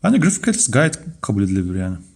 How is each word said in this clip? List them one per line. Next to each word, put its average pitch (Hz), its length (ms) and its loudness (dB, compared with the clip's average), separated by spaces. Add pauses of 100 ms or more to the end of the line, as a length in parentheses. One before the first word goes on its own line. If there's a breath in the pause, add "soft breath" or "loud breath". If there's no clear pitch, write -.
Bence 220 160 4
grafik 185 260 2
kalitesi - 260 0
gayet 156 280 2 (220)
kabul 101 220 0
edilebilir 92 320 -2
yani. 92 220 -4 (200)